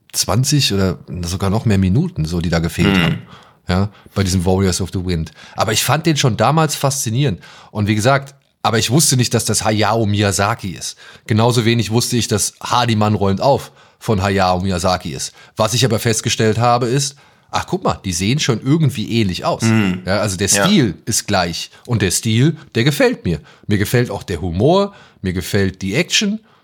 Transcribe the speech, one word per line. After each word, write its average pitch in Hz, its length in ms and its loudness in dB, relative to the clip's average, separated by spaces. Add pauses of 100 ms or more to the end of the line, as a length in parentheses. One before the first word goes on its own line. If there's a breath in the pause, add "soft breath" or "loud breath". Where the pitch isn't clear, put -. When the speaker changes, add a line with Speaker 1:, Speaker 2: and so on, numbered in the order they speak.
(120)
Speaker 1:
zwanzig 131 600 0
oder 95 260 0 (240)
sogar 90 280 -2
noch 104 160 0
mehr 101 120 4
Minuten, 95 460 0
so, 87 160 -2
die 85 100 -2
da 85 80 2
gefehlt 87 380 2
Speaker 2:
Mhm. 90 60 2
Speaker 1:
haben. 82 160 0 (500 loud breath)
Ja, 92 200 2 (260 loud breath)
bei 101 100 0
diesem 92 200 0
Warriors 95 360 2
of 92 120 -6
the 92 140 -6
Wind. 82 240 -4 (240 loud breath)
Aber - 180 -2
ich 110 120 -2
fand 151 200 0
den 160 120 2
schon 120 200 0
damals 151 380 2
faszinierend. 131 640 -2 (320 loud breath)
Und 104 160 -2
wie 107 80 2
gesagt, 135 400 0 (300)
aber 107 160 0
ich - 100 -2
wusste 147 260 2
nicht, 120 160 0
dass 113 120 0
das - 200 -2
Hayao 110 420 0
Miyazaki 101 640 0
ist. - 240 -12 (320 loud breath)
Genauso 117 360 2
wenig 113 280 2
wusste 120 240 0
ich, 110 100 0
dass - 340 -2
Hardiman 110 540 0
räumt 98 260 0
auf 127 300 0 (300 soft breath)
von 101 220 0
Hayao 95 380 2
Miyazaki 90 520 -2
ist. - 200 -10 (240 loud breath)
Was 107 180 0
ich 120 100 2
aber 113 160 0
festgestellt 110 580 0
habe, 120 280 2
ist, 139 280 -2 (380 soft breath)
ach, - 160 -4
guck - 160 -6
mal, - 200 -2
die 95 80 -4
sehen 98 280 0
schon 113 200 0
irgendwie 127 600 0
ähnlich 90 240 -2
aus. 165 180 -2
Speaker 2:
Mhm. 107 420 2
Speaker 1:
Ja, 95 140 0
also 98 180 -2
der 95 120 -2
Speaker 2:
Ja. 98 160 2
Speaker 1:
Stil 95 400 4
ist - 240 -6
gleich. 87 420 -2 (160 loud breath)
Und 117 160 0
der 95 80 2
Stil, 120 460 2 (180 loud breath)
der - 80 2
gefällt 240 420 0
mir. 82 140 -2 (300 loud breath)
Mir 101 100 0
gefällt 120 320 0
auch 101 140 -8
der - 160 -6
Humor, 139 540 0 (280 loud breath)
mir 92 100 -2
gefällt 95 500 -2
die 95 120 -4
Action, 202 460 -2 (240 soft breath)